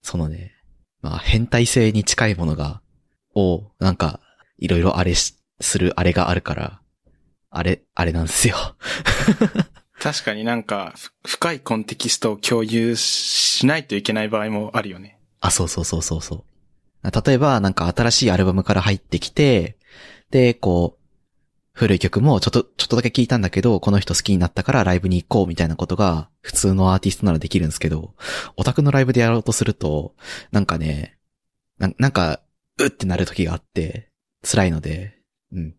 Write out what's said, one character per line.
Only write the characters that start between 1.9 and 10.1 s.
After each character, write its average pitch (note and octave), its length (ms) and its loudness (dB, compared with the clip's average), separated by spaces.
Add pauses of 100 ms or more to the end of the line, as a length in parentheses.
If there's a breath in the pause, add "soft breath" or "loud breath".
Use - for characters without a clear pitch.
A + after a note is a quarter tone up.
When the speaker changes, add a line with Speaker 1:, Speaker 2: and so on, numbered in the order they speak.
Speaker 1:
に G#2+ 100 2
近 - 260 0
い G2+ 60 0
も E2+ 100 -2
の D#2 100 0
が、 D2 260 -6 (520)
を、 G2 460 0
な F#2+ 120 2
ん - 40 0
か、 - 240 -4 (380 soft breath)
い E2+ 100 -6
ろ E2+ 100 4
い E2+ 40 4
ろ F2+ 160 2
あ F2+ 60 2
れ F2+ 120 2
し、 - 200 -2 (260)
す - 180 -2
る F2+ 160 2
あ F2+ 80 0
れ F2 80 4
が F2 180 0
あ F2+ 40 2
る F2 80 0
か - 140 -6
ら、 - 260 -10 (680)
あ F#2+ 140 -8
れ、 F2+ 200 -2 (120)
あ F2 80 -2
れ E2 80 0
な E2 120 -2
ん - 40 -2
で - 60 -6
す - 160 2
よ。 F#2+ 60 -2 (800 loud breath)
<laughs> - 640 -4
Speaker 2:
確 - 260 -4